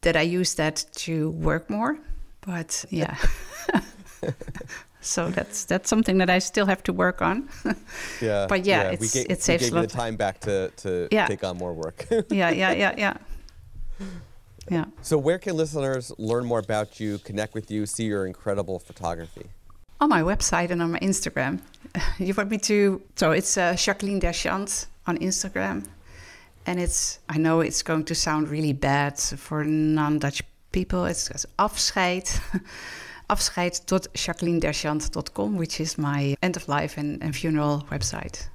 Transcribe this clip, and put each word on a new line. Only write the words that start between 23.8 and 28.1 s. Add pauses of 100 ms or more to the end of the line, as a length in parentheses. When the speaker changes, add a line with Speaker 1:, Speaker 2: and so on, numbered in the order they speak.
Speaker 1:
Deschamps (180)
on
Instagram. (800)
And
it's, (100)
I
know
it's
going
to